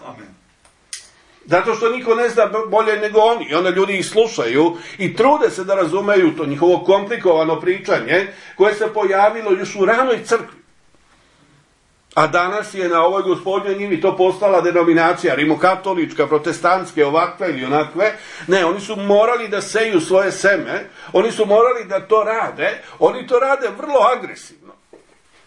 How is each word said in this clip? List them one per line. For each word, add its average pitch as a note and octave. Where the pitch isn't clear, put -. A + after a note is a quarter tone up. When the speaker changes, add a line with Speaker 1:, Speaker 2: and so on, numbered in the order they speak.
Speaker 1:
Amen. G#2+
Speaker 2:
Zato F#3+
što A3+
niko A#3
ne A#3+
zna A3+
b-, G#3+
bolje G#3+
nego G#3+
oni. A3
I D3
onda F3+
ljudi G3
ih E3+
slušaju E3+
i F#3
trude C4
se F#3+
da G3
razumeju F#3+
to D#3+
njihovo D#3+
komplikovano F3+
pričanje F3+
koje G#3
se G#3+
pojavilo G#3
još F#3
u G3
ranoj A#3
crkvi. -
A D#3
danas F3+
je F#3
na E3+
ovoj F#3+
Gospodnjoj F#3+
njivi G3
to F#3
postala F#3
denominacija, E3+
rimokatolička, D#3
protestantske, D#3+
ovakve F3
ili C3
onakve. D#3
Ne, F3+
oni F#3
su G#3
morali G#3+
da G3
seju G#3+
svoje F#3
seme, F3+
oni G#3
su G#3+
morali A3+
da F#3+
to G#3+
rade, G3+
oni G3
to B3
rade C4+
vrlo C#4+
agresivno. A#2